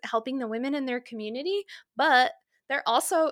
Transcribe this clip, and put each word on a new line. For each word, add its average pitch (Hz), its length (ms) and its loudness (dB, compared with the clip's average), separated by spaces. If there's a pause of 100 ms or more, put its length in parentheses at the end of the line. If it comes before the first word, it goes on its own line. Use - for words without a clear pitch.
helping 254 360 -4
the 240 100 -6
women 247 260 -4
in 277 120 -4
their 247 140 -4
community, 247 600 -6 (340)
but 269 360 6 (360)
they're 269 180 -2
also 320 460 2